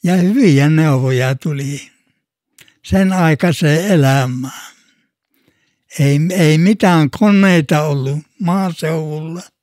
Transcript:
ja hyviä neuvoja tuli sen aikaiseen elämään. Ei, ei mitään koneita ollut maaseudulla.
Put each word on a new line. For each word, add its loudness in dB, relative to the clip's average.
ja 0
hyviä 2
neuvoja 0
tuli -8
sen 0
aikaiseen 0
elämään. -2
Ei, 2
ei 2
mitään 2
koneita 2
ollut -4
maaseudulla. -6